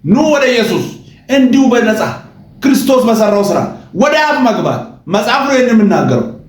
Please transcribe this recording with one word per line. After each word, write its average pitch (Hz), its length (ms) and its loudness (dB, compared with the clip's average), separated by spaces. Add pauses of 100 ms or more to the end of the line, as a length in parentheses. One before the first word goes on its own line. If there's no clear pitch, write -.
ኑ 175 120 2 (120)
ወደ 277 180 2
ኢየሱስ 226 380 0 (440)
እንዲሁ 269 400 2
በነፃ 220 320 0 (600)
ክርስቶስ 262 420 2
በሰራው 214 420 0
ስራ - 140 -2 (360)
ወደ 277 260 0
አብ 302 200 0
መግባት። 175 400 -2 (260)
መጽሐፍ 226 360 -2
ነው 269 120 -2
ይህን 247 160 2
የምናገረው፣ 151 540 2 (240)